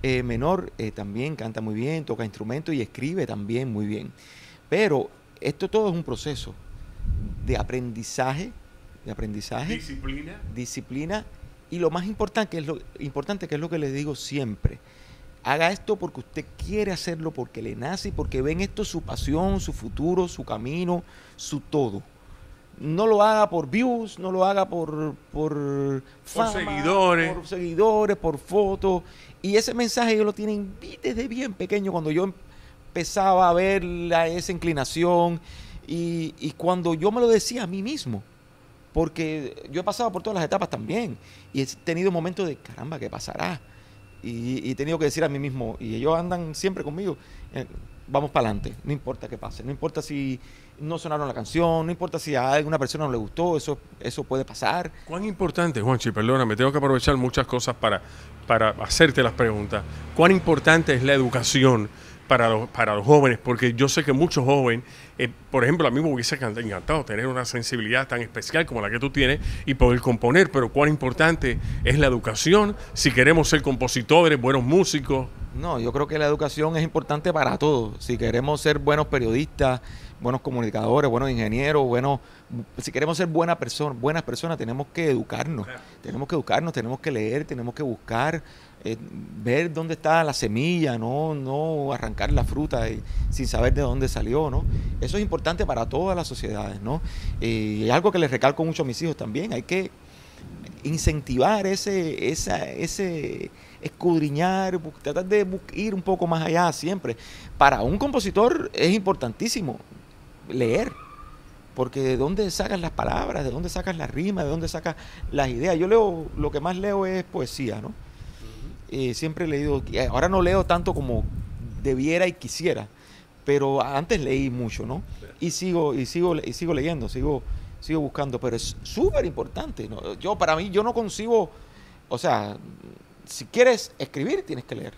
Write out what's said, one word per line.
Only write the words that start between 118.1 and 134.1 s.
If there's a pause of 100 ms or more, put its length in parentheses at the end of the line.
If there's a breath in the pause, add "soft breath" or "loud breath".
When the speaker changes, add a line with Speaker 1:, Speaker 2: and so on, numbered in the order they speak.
Speaker 1:
Eh,
siempre
he
leído,
y
ahora
no
leo
tanto
como (580)
debiera
y
quisiera, (560 loud breath)
pero
antes
leí
mucho,
¿no? (180)
Speaker 2:
Sí.
Speaker 1:
Y
sigo,
y
sigo,
y
sigo
leyendo,
sigo, (380 loud breath)
sigo
buscando,
pero
es
súper
importante,
¿no?
Yo,
para
mí,
yo
no
concibo, (580 loud breath)
o
sea, (680)
si
quieres
escribir,